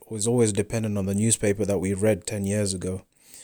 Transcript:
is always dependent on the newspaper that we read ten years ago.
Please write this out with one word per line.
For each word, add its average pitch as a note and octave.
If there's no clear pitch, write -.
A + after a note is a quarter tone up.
is A2
always A#2
dependent G#2+
on F#2+
the G2
newspaper G#2+
that F#2+
we F#2+
read G2+
ten G2+
years G2
ago. F#2